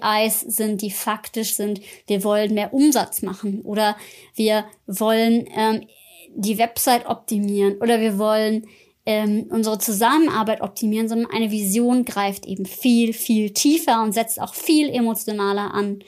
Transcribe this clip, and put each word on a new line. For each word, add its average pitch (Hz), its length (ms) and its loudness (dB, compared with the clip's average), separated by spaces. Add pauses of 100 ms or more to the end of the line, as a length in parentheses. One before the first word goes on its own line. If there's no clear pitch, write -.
(260)
Is 220 160 -2
sind, 214 400 -4
die 208 100 -6
faktisch 214 640 -6
sind, 208 240 -4 (280)
wir 202 160 0
wollen 208 300 2
mehr 208 200 -2
Umsatz 269 480 2
machen 196 400 -6
oder 208 340 0 (400)
wir 214 300 2 (220)
wollen, 226 680 2
ähm, 220 320 0 (480)
die 208 220 -2
Website 240 500 0
optimieren 202 720 0
oder 233 240 2
wir 214 160 0
wollen, 214 500 0 (380)
ähm, 214 440 0
unsere 220 300 0
Zusammenarbeit 226 800 2
optimieren, 220 460 -2
sondern 226 240 -2
eine 226 180 -2
Vision 226 540 0
greift 247 420 -4
eben 190 200 -8
viel, 233 480 2
viel 214 380 0
tiefer 285 520 2
und 214 80 0
setzt 226 280 -2
auch - 140 -8
viel 302 360 2
emotionaler 208 840 -2
an, 202 340 -4